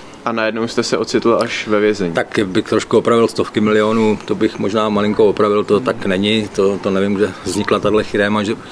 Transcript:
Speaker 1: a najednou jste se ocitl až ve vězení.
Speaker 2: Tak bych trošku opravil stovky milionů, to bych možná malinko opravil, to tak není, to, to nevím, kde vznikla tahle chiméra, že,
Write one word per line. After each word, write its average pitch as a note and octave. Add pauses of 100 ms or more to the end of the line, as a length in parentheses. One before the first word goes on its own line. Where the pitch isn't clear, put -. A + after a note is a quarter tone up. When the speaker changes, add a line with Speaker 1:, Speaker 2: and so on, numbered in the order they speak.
(260)
Speaker 1:
a A#2
najednou A2+
jste A#2+
se -
ocitl A2+
až -
ve G#2+
vězení. G2+
Speaker 2:
Tak -
bych F#2+
trošku -
opravil A#2
stovky -
milionů, G#2+
to G#2+
bych G#2+
možná G#2+
malinko G#2
opravil, G#2
to G2+
tak -
není, G#2
to, G2
to G2+
nevím, G2
kde G2 (140)
vznikla G2+
tahle G#2
chiméra, G#2
že, G#2 (180)